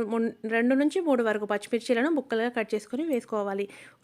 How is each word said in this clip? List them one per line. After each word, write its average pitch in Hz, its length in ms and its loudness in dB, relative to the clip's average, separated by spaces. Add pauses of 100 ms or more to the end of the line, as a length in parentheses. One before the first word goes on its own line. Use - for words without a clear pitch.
(120)
మూడు, 226 180 0 (260)
రెండు 247 260 4
నుంచి 302 260 2
మూడు 247 220 4
వరకు 208 240 0
పచ్చిమిర్చీలను 233 640 0
ముక్కలుగా 233 380 -2
కట్ 220 180 -2
చేసుకొని 247 380 -6
వేసుకోవాలి. 202 520 -2 (380)